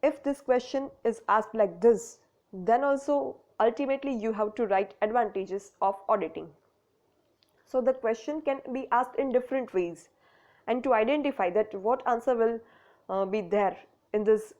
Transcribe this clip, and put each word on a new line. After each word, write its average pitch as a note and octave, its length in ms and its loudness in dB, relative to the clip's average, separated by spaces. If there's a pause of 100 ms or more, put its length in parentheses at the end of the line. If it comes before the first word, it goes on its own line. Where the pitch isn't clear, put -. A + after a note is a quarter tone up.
If D4 200 0
this C#4+ 180 -2
question B3+ 500 -2 (140)
is A3+ 240 -2
asked A3 260 2
like F#3+ 260 0
this, A3+ 380 4 (340)
then A3 320 0
also C#4 520 0 (240)
ultimately C4+ 520 0
you A3 200 -4
have G#3 240 -4
to A#3 100 -2
write G3 360 0
advantages G3+ 720 -2 (100)
of G3 140 0 (120)
auditing. E3 400 -2 (1200)
So C4 140 0
the B3+ 120 2
question B3+ 500 -2
can C#4 180 -2 (120)
be B3 180 -6
asked B3 260 0
in C4+ 160 0
different B3+ 420 0
ways, F3 340 -2 (580)
and A#3+ 180 0
to C4 100 4
identify A#3 560 2
that F3+ 240 0
what A3 320 -2
answer A#3+ 280 0
will, A3+ 260 0 (480)
uh, F#3+ 160 0
be G3 160 -2
there G3 360 0 (360)
in G#3+ 120 0
this G#3+ 360 2